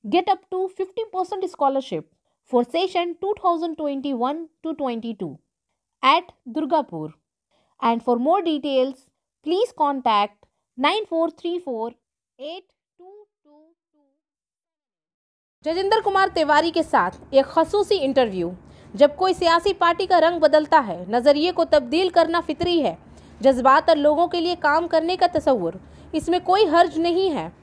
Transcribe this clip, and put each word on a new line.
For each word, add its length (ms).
Get 180
up 160
to 80
fifty 240
percent 280
scholarship 580
for 140
session 480
two 100
thousand 460
twenty-one 600
to 160
twenty-two 480
at 300
Durgapur। 600
And 160
for 180
more 220
details, 560
please 260
contact 540
nine 220
four 260
three 300
four 200
eight 260
two 160
two 160
two। 140
Jajinder 360
Kumar 280
Tiwari 420
के 120
साथ 280
एक 100
खसूसी 500
interview। 640
जब 200
कोई 180
सियासी 380
पार्टी 340
का 120
रंग 220
बदलता 380
है, 340
नज़रिए 400
को 120
तब्दील 460
करना 300
फितरी 400
है। 260
जज्बात 480
और 60
लोगों 320
के 120
लिए 140
काम 320
करने 300
का 100
तसव्वुर, 540
इसमें 260
कोई 240
हर्ज 340
नहीं 320
है। 220